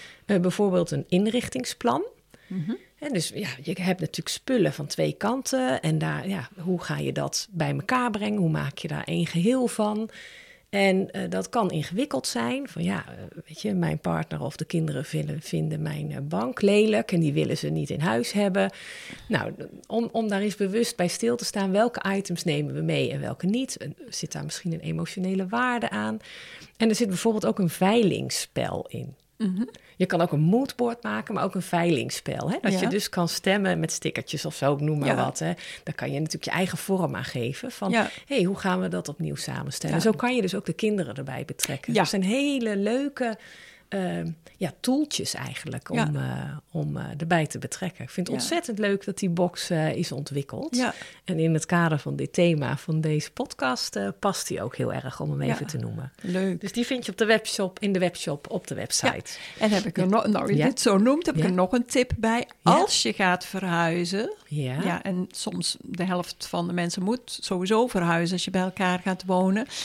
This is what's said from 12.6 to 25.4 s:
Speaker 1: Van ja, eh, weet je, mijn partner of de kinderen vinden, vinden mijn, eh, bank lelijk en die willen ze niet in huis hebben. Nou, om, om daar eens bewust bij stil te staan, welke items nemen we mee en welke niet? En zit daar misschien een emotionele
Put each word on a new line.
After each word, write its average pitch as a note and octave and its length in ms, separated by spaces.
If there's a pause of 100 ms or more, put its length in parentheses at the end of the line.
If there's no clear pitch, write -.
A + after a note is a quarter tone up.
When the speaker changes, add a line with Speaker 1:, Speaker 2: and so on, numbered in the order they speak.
Speaker 1:
Van - 140
ja, F#3+ 260
eh, - 60 (320)
weet D#3 160
je, G#3 120
mijn D#3+ 240
partner D#3+ 420
of C#3+ 160
de - 80
kinderen D#3 400
vinden, D3+ 360
vinden D#3 420
mijn, D3+ 300
eh, C3 100
bank G#3+ 400
lelijk G#3 500
en F3 80
die D3+ 120
willen D3 260
ze D3 100
niet D#3 220
in - 100
huis A3+ 320
hebben. G3 380 (580)
Nou, - 240 (340)
om, A3+ 260
om A3 160
daar G3 120
eens G#3 160
bewust G#3 400
bij F3+ 120
stil A#3 280
te A3+ 80
staan, G3 280
welke G#3 440
items F#3+ 280
nemen D3 300
we D3 80
mee D3 300
en C#3+ 80
welke - 260
niet? B3 300
En - 200 (120)
zit - 240
daar D3 120
misschien E3 280
een D#3+ 80
emotionele F3+ 680